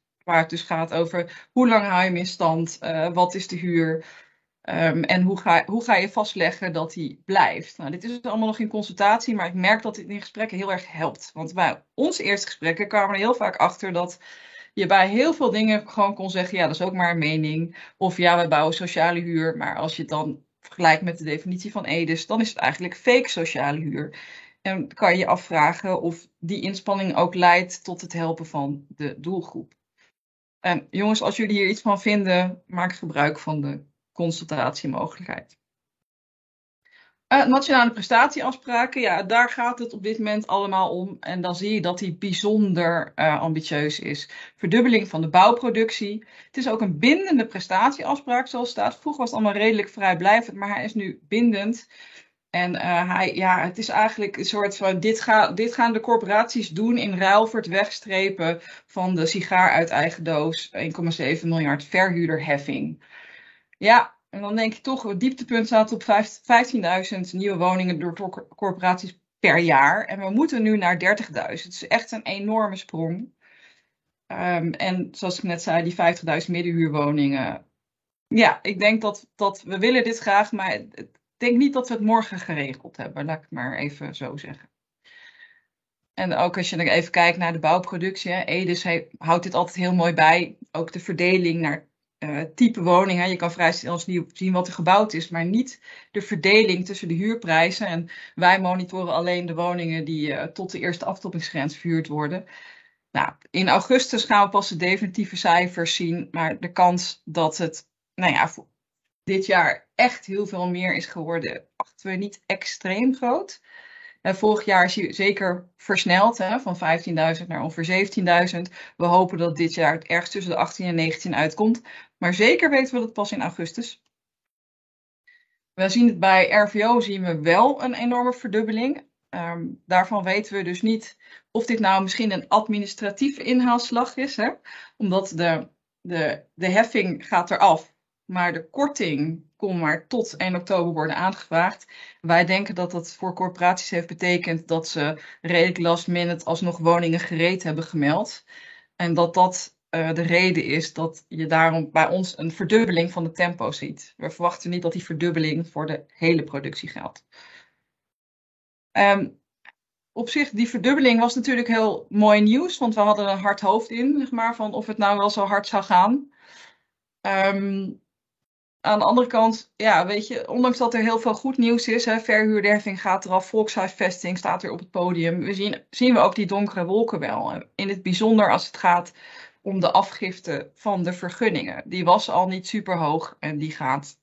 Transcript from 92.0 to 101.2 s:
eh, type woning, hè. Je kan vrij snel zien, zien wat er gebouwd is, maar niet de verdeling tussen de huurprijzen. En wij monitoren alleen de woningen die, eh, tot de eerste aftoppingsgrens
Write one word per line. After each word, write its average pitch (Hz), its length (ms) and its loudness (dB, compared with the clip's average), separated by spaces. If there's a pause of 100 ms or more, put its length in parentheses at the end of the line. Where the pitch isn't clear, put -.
eh, 147 160 -6 (140)
type 220 280 4
woning, 180 360 4
hè. 175 60 0
Je 185 100 -2
kan 175 160 -2
vrij 170 200 2
snel 170 280 -6
zien, 175 340 -4
zien 185 200 -2
wat 180 140 0
er 180 60 -12
gebouwd 196 400 4
is, 165 160 -6
maar 165 160 -4
niet 233 360 -2 (300)
de 202 100 -6
verdeling 190 640 4
tussen 190 220 -10
de 165 60 -2
huurprijzen. 185 760 0
En 170 220 -4 (260)
wij 185 260 4
monitoren 180 520 -2
alleen 175 320 -2
de 170 100 -6
woningen 170 500 -2
die, 151 280 -4
eh, - 140 -6
tot 180 240 -10
de - 80 -10
eerste 170 260 -6
aftoppingsgrens 165 720 -8